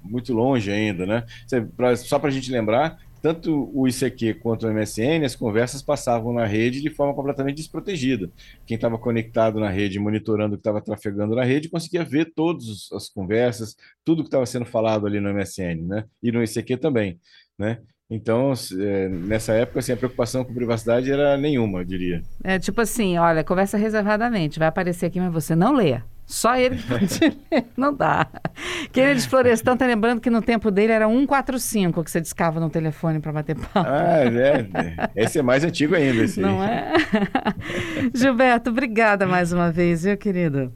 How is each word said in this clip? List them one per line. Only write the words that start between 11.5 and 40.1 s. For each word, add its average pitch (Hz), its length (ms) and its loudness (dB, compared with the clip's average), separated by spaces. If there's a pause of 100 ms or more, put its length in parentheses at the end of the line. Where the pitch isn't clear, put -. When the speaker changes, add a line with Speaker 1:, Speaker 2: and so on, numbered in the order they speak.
Speaker 1:
conseguia 170 340 -4
ver 151 320 -2
todas 156 320 -2
os, 104 240 -12
as 98 160 -10
conversas, 110 720 -2 (260)
tudo 160 220 0
que - 40 -20
tava 135 160 2
sendo 120 200 -6
falado 110 420 0
ali 104 140 -2
no 101 80 -2
M 101 120 -2
S 95 200 -8
N, 85 220 -4
né? 98 200 -4 (180)
E 117 120 0
no 117 100 2
I 110 40 0
C 113 140 -4
Q 127 140 -4
também, 120 420 0 (400)
né? 110 200 -4 (360)
Então, 117 380 0
s-, 110 260 -6
é, 98 300 0
nessa 98 460 -2
época, 120 260 2
assim, 127 140 -2
a - 20 0
preocupação 123 480 -2
com 117 100 -10
privacidade 120 560 0
era 143 280 2
nenhuma, 120 420 0
eu 90 60 -4
diria. 90 360 -2 (220)
Speaker 2:
É, 185 160 0
tipo 190 220 -2
assim, 202 360 0
olha, 170 240 4
conversa 190 360 0
reservadamente, 214 840 0
vai 160 80 4
aparecer 175 380 -2
aqui, 170 120 -2
mas 180 140 0
você 160 240 0
não 196 180 6
lê. 175 240 4 (280)
Só 240 320 0
ele 254 180 2
que 240 120 -8
pode - 360 0
<laughs> - 260 2
ler, 311 160 2 (120)
não 285 180 2
dá. 160 320 2 (640)
Queira 269 240 4
de 240 100 -2
Florestan 247 520 4
tá 262 100 2
lembrando 226 320 2
que 254 100 -2
no 233 120 2
tempo 226 280 0
dele 208 220 4
era 220 160 4
um 247 180 4
quatro 269 320 0
cinco 185 460 0
que - 80 -8
você 175 80 0
discava 165 400 -2
no 165 100 0
telefone 160 520 -2
pra 151 100 -6
bater 151 240 -4
papo. - 340 -2
Speaker 1:
Ah, 156 360 4
é, 120 420 4 (480)
é. 107 80 2
Esse 117 160 0
é - 20 2
mais 127 220 4
antigo 165 320 2
ainda, 135 260 4
esse - 220 0
aí. - 20 2
Speaker 2:
Não 190 160 2
é? 220 300 -2 (640)
<laughs> 330 580 -4
Gilberto, 247 580 4
obrigada 220 540 2
mais 180 280 2
uma 175 180 2
vez, 170 320 2
viu, 202 140 2